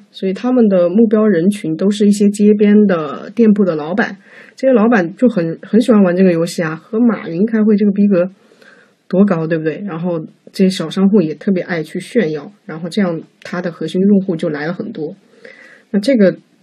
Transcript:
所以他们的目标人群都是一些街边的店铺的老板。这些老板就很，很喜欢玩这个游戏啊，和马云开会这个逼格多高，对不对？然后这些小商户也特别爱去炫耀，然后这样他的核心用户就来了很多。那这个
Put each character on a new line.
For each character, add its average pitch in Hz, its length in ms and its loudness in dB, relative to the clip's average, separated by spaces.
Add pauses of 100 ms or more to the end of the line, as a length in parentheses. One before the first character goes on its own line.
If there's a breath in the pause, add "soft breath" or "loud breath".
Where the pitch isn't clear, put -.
(120)
所 - 160 -8
以 190 60 -2
他 247 180 -4
们 247 160 4
的 180 220 2
目 220 180 2
标 220 200 2
人 180 220 2
群 160 280 -4
都 190 120 0
是 208 180 0
一 202 40 4
些 202 180 2
街 208 240 2
边 208 220 2 (120)
的 156 480 -4
店 226 180 4
铺 208 100 2
的 170 120 -2
老 151 180 -6
板。 208 240 -4 (400 loud breath)
这 262 100 0
些 262 60 4
老 214 140 4
板 185 280 0
就 254 120 2
很， 165 340 -2
很 - 200 0
喜 254 100 2
欢 208 120 6
玩 175 120 2
这 185 80 2
个 185 80 4
游 165 140 0
戏 170 180 -6
啊， 160 120 -6
和 214 240 -10
马 226 300 0
云 170 160 -2
开 226 180 0
会 214 120 4
这 208 100 2
个 202 60 2
逼 202 160 2
格 185 220 2 (800 soft breath)
多 185 180 2
高， 165 200 -2
对 165 120 -2
不 156 60 -6
对？ 156 220 -6
然 165 140 -10
后 175 180 -6 (360)
这 202 100 0
些 185 60 4
小 170 200 -6
商 190 200 2
户 202 120 4
也 156 140 -2
特 202 160 -4
别 180 120 -2
爱 170 200 -6
去 180 160 -10
炫 175 320 -4
耀， 151 200 -10 (140)
然 160 140 -14
后 175 80 -10
这 202 140 -4
样 170 200 -2 (220)
他 180 180 -10
的 180 100 -6
核 160 140 -10
心 170 160 -4
用 196 200 4
户 190 140 -4
就 165 140 -4
来 147 160 -8
了 175 80 -6
很 - 200 -10
多。 160 200 -10 (760 loud breath)
那 202 80 0
这 262 160 0
个 190 220 4 (260)